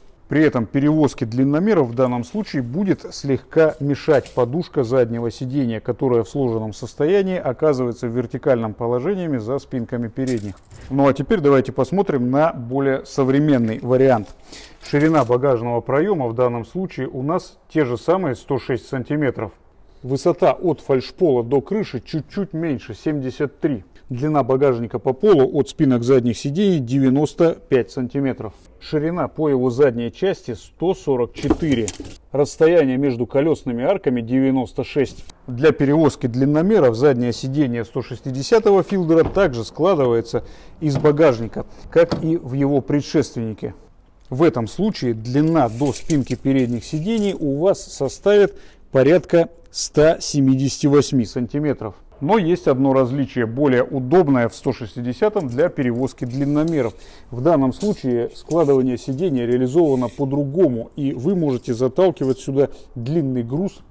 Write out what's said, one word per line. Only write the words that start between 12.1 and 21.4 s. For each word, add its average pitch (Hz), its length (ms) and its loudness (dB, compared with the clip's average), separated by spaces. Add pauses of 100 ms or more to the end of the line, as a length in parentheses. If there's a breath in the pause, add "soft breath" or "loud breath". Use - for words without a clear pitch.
на 156 200 2
более 131 540 -4
современный 135 720 2
вариант. 127 560 2 (480 loud breath)
Ширина 147 420 2
багажного 120 560 0
проема 147 460 0
в 113 80 -4
данном 120 300 0
случае 170 420 -8
у - 160 -8
нас 160 340 -4 (120)
те 156 160 0
же 120 120 -2
самые 165 380 0
сто - 240 -4
шесть 120 300 -6
сантиметров. 131 640 -4 (500)
Высота 143 520 0
от 165 260 -4
фальшпола 131 640 0